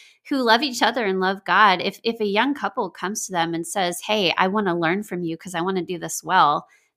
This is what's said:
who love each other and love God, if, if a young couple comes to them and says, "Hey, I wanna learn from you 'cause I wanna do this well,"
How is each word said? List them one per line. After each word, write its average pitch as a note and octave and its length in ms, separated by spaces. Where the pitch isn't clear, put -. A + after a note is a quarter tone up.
who C#4+ 120
love A#3 220
each B3 180
other A#3+ 240
and F#3+ 140
love G3 260
God, F#3 360
if, - 240
if A3+ 160
a G#3+ 40
young G#3+ 280
couple G#3 360
comes F#3+ 360
to F#3+ 80
them E3 200
and E3 140
says, F3 340
"Hey, C#4 360
I F#3+ 100
wanna F#3+ 320
learn E3+ 240
from F3+ 200
you E3 120
'cause F3+ 200
I E3 60
wanna F#3 220
do E3+ 160
this E3 240
well," D#3+ 440